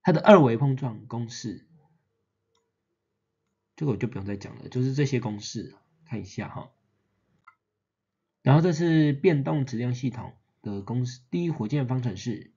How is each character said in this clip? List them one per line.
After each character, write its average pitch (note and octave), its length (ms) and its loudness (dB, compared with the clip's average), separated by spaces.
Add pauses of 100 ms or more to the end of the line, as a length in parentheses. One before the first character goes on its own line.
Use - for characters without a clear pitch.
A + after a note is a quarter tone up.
它 F#3 120 2
的 D#3 80 4
二 G3+ 200 10
维 A#2+ 160 6
碰 C3+ 200 0
撞 A2+ 320 -8
公 A#2 200 -6
式， - 380 -12 (2000)
这 D#3+ 100 -6
个 C#3+ 60 0
我 G#2 60 0
就 A#2+ 100 -4
不 G#2+ 80 -6
用 G2 100 -8
再 G2+ 120 -6
讲 - 240 -14
了， - 80 -16
就 B2+ 120 -4
是 C3 140 0
这 C#3+ 120 0
些 C3 120 0
公 G#2+ 220 -6
式， G#2 340 -12 (300)
看 A2 160 -8
一 G2 40 -12
下 - 240 -10
哈。 - 220 -14 (1700)
然 C3+ 160 4
后 E3 60 6
这 F3+ 100 2
是 D#3+ 400 2
变 C#3+ 320 2
动 D3 220 -2
质 A2 100 -8
量 B2 180 -4
系 B2 140 -4
统 G2 240 -10 (300)
的 G2+ 180 -8
公 A#2+ 240 -4
式， B2 160 -10 (100)
第 F3 140 -2
一 E3 60 -2
火 A2 180 -4
箭 C#3 180 0
方 B2+ 160 -2
程 A2 140 -4
式 - 400 -8